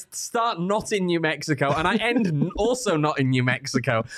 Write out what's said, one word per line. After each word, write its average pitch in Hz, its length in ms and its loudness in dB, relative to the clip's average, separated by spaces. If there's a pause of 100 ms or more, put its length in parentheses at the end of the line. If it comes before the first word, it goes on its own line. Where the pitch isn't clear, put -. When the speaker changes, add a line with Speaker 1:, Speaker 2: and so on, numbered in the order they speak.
(100)
Speaker 1:
start 226 500 -2
not 196 320 -2
in 190 140 0
New 170 140 2
Mexico 151 520 0
and 160 140 0
I 208 100 2
end 233 300 0
n-, 156 260 0
Speaker 2:
<laughs> - 40 -12
Speaker 1:
also 214 400 0
not 151 240 0
in 131 100 2
New 127 140 2
Mexico. 123 600 0 (140)